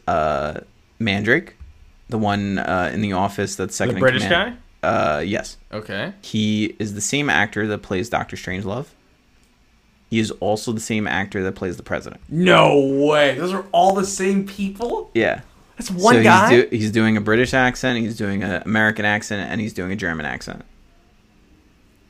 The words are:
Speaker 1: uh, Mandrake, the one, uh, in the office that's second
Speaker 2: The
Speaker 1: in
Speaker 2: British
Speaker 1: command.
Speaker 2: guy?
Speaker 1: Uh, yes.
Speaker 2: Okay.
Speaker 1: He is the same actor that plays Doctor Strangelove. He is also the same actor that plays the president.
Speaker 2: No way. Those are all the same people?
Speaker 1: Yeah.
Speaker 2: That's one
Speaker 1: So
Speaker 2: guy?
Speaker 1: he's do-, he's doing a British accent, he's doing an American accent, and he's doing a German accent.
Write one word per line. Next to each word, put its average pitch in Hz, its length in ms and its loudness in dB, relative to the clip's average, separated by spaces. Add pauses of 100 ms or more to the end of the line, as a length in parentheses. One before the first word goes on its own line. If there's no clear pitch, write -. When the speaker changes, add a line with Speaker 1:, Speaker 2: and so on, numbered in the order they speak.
Speaker 1:
uh, 76 540 0 (400)
Mandrake, 113 560 0 (520)
the 113 100 -4
one, 101 400 0
uh, 90 360 -2
in 95 60 -2
the 107 140 0
office 98 420 -2
that's 92 180 -6
second 120 200 0
Speaker 2:
The - 40 -4
Speaker 1:
in - 20 0
Speaker 2:
British 127 220 4
Speaker 1:
command. 196 360 0 (240)
Speaker 2:
guy? 82 60 0
Speaker 1:
Uh, 92 320 0
yes. - 360 -6 (160)
Speaker 2:
Okay. 107 400 -8 (100)
Speaker 1:
He 107 560 -2
is 101 160 -6
the 98 60 -8
same 143 280 -2
actor 104 380 0
that 104 160 -4
plays 92 260 -4
Doctor - 280 -4
Strangelove. 98 500 -8 (1200)
He 113 100 0
is 110 100 -2 (100)
also 107 320 -2
the 110 80 -6
same 107 260 -4
actor 95 360 -4
that 95 140 -2
plays 90 200 -6
the - 60 -18
president. - 460 -8
Speaker 2:
No 160 500 4
way. 139 560 4
Those 170 180 -4
are 190 200 -6
all 180 220 4
the 196 120 0
same 196 400 0
people? 240 680 -6
Speaker 1:
Yeah. 110 260 0 (360)
Speaker 2:
That's - 160 -10
one 185 240 6
Speaker 1:
So 113 80 6
Speaker 2:
guy? 185 300 8
Speaker 1:
he's 123 100 8
do-, - 120 -4
he's 107 140 0
doing 110 260 2
a 104 40 0
British 113 340 2
accent, 127 460 0
he's 113 160 -4
doing 98 260 -4
an 92 220 -2
American 107 400 0
accent, 104 460 -2
and 101 100 -4
he's 107 120 -6
doing 92 200 -6
a 98 40 -6
German 82 300 -6
accent. 62 360 -10 (1500)